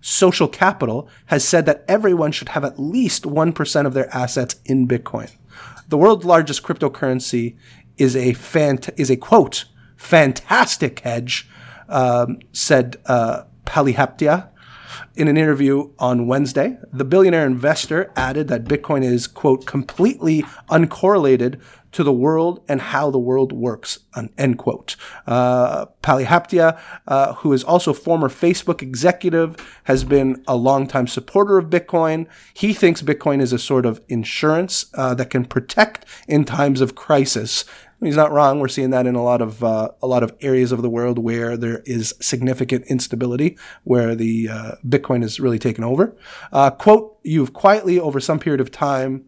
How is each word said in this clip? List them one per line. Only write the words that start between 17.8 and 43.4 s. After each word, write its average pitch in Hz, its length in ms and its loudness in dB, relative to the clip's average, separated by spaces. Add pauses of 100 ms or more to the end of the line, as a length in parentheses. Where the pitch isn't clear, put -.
added 135 320 -4
that 117 160 -4
Bitcoin 143 400 -2
is, 123 220 0
quote, - 380 0
"completely 160 760 -2 (280)
uncorrelated 160 920 2 (320)
to 180 100 -2
the 143 80 2
world 160 560 0
and 139 140 -2
how 143 280 -2
the 135 100 -2
world 131 340 0
works," 117 460 -8 (140)
un-, 117 240 -10
end 131 200 0
quote. - 380 -8 (300)
Uh, 123 600 0 (180)
Palihapitiya, 160 720 2 (300)
uh, 135 280 0
who 151 180 -2
is 135 100 0
also 170 300 2
former 165 360 -2
Facebook 170 520 -2
executive, 165 760 -2 (300)
has 131 180 2
been 131 440 0
a 135 100 0
longtime 131 500 0
supporter 196 500 0
of 170 120 0
Bitcoin. 165 580 0 (260)
He 208 200 -2
thinks 170 280 2
Bitcoin 143 400 0
is 123 120 0
a 117 60 -2
sort 127 260 0
of 110 240 -2
insurance, 156 760 -2 (100)
uh, 131 200 -2
that 123 140 -6
can 123 160 -2
protect - 600 -2 (220)
in 147 160 2
times 139 380 0
of 127 140 0
crisis. 139 680 -2 (400)
He's 151 140 0
not 151 160 4
wrong. 143 260 4
We're 135 80 -2
seeing 131 220 -2
that 127 180 2
in 123 80 -2
a 120 80 -2
lot 123 180 2
of, 110 220 -6
uh, 110 280 -2 (120)
a - 20 -4
lot 123 160 2
of 110 200 -4
areas 127 320 2
of 117 80 -4
the 120 80 -2
world 120 280 -2
where 117 380 -4
there 117 300 -6
is 117 340 -6
significant 127 680 -4
instability, 127 720 -2 (280)